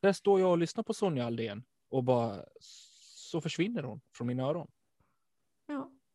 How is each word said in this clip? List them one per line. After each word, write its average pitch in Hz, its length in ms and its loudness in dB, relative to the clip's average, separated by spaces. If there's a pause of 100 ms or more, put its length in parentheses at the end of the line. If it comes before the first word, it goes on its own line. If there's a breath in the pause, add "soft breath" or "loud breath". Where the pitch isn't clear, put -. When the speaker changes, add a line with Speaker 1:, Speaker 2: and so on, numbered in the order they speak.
Speaker 1:
Där 196 120 4
står 196 280 4
jag 185 100 4
och 175 80 4
lyssnar 170 260 -2
på 220 100 -4
Sonja 147 320 0
Aldén 113 380 -4 (240)
och 127 160 0
bara 117 400 2 (160)
så - 800 -12
försvinner 175 420 -2
hon - 180 -10 (120)
från 120 140 -6
mina 123 160 -2
öron. - 280 -4 (960)
Speaker 2:
Ja. 277 240 -8 (240)